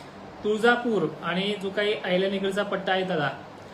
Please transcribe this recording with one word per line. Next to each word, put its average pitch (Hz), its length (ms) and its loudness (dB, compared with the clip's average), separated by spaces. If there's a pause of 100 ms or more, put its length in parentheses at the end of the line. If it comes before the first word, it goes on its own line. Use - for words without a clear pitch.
(440)
तुळजापूर 214 640 4 (160)
आणि 185 380 0
जो 196 80 -2
काही 208 240 2 (100)
अहिल्यानगरचा 196 600 2
पट्टा 196 280 -2
आहे 185 120 2
दादा, 160 260 0 (440)